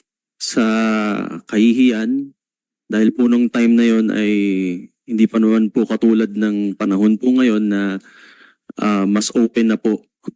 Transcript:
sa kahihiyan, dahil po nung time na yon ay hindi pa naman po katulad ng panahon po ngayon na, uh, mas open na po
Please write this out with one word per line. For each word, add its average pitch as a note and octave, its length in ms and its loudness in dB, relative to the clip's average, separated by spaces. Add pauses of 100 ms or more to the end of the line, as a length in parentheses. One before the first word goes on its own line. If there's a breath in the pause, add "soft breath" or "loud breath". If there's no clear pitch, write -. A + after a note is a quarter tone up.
(360)
sa - 240 -4 (880)
kahihiyan, A#2+ 880 0 (560)
dahil A2 240 2
po B2+ 80 0
nung A#2+ 240 2
time A#2 240 2
na A#2 160 4
yon A2 240 0
ay G#2 200 -2 (760)
hindi A2 160 0
pa A2+ 160 0
naman A2 320 2
po A2 160 0
katulad A2+ 480 0
ng G#2 400 -4
panahon G#2 400 0
po B2+ 160 0
ngayon G#2+ 400 0
na, G2+ 240 -4 (800 soft breath)
uh, G2+ 320 -2
mas G#2 240 0
open A2+ 400 2
na G#2+ 80 -2
po G#2+ 240 -2 (320)